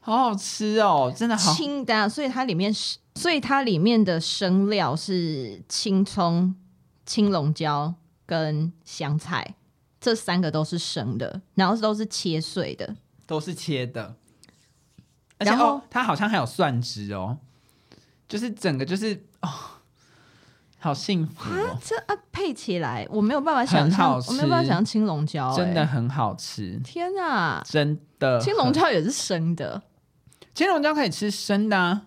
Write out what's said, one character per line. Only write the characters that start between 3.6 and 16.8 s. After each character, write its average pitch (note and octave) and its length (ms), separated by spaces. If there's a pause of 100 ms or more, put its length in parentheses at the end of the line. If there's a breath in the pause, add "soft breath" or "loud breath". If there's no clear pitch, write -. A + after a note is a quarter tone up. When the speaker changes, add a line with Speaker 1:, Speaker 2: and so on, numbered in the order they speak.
Speaker 2:
里 G3+ 160
面 A3 240
的 E3+ 180
生 F#3+ 480
料 E3 260
是 D#3 720
青 F#3+ 380
葱、 F3+ 500 (520)
青 G#3 240
龙 D#3 200
椒 D3+ 440 (320)
跟 D#3+ 440 (140)
香 D3 320
菜， C3+ 380 (440)
这 A#3 140
三 F#3 260
个 E3 120
都 D#3 120
是 E3+ 140
生 - 400
的， - 240 (140)
然 F#3+ 120
后 G#3 80
都 G#3+ 200
是 G#3+ 100
切 E3 340
碎 D#3 360
的。 - 200 (300)
Speaker 1:
都 D#3+ 140
是 D#3+ 120
切 C3+ 360
的。 A#2 280 (1200 soft breath)
而 G3+ 60
且， G3+ 40
Speaker 2:
然 A3+ 80
后 B3 200
Speaker 1:
哦， C4+ 120
它 B3 140
好 A3+ 120
像 G#3 140
还 G#3+ 80
有 C3+ 80
蒜 C3+ 340
汁 G#2 340